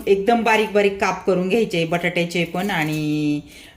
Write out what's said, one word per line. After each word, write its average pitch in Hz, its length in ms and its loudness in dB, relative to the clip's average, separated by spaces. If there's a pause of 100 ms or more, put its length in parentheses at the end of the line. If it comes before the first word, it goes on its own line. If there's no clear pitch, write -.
एकदम 202 360 2
बारीक 220 280 2
बारीक 202 300 2
काप 190 240 -2
करून 185 240 0
घ्यायचे, 190 360 0
बटाट्याचे 175 600 -2
पण 180 240 -4
आणि 151 720 -2 (360)